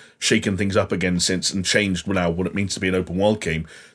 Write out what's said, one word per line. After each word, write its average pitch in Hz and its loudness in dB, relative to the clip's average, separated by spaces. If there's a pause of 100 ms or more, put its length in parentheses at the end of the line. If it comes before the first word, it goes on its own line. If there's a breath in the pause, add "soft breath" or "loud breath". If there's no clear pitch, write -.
(180 loud breath)
shaken 110 2
things 101 0
up 98 2
again 90 0
since 87 -2
and 95 -2
changed 98 0
now 90 2
what 87 0
it - -10
means 98 -2
to - -8
be 95 0
an 92 0
open 87 -2
world 104 4
game. 82 -4 (280 loud breath)